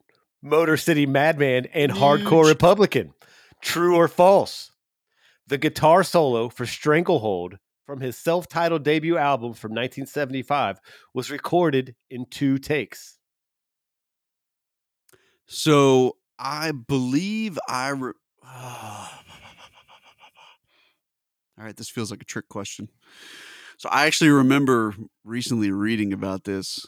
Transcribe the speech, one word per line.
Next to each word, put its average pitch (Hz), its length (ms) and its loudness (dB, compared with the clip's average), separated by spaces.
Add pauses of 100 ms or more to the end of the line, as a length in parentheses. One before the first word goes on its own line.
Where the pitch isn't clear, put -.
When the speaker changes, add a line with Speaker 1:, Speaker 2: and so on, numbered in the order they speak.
(420)
Speaker 1:
Motor 156 360 2
City 147 280 0
Madman 139 640 2
and 143 240 0
Hardcore 160 540 4
Speaker 2:
Nuge. 156 40 8
Speaker 1:
Republican. 160 640 4 (480)
True 175 340 2
or 170 120 6
false? - 640 4 (760)
The 143 100 -4
guitar 156 460 4
solo 123 460 0
for 120 160 -10
Stranglehold 110 920 -2 (280)
from 139 160 -14
his 127 160 -8
self-titled 165 640 -2
debut 156 340 0
album 131 360 -2
from 110 200 -12
nineteen 127 320 -6
seventy-five 131 720 -6 (340)
was 127 180 -8
recorded 143 640 -2 (140)
in 127 160 -12
two 135 320 -2
takes. - 600 -8 (2250)
Speaker 2:
So, 135 720 2 (200)
I 151 340 -8
believe 147 840 -6 (100)
I 127 220 -4
re-, 131 240 -8 (380)
ah. 113 720 -18 (2250)
All 107 80 -20
right, 107 100 -16
this - 140 -16
feels 110 200 -8
like 101 120 -14
a - 40 -20
trick - 240 -12
question. 104 400 -12 (880)
So - 120 -12
I 143 180 2
actually 156 220 2
remember 131 680 2 (280)
recently 113 480 -4
reading 104 420 -2
about 95 320 -8
this, 98 420 -8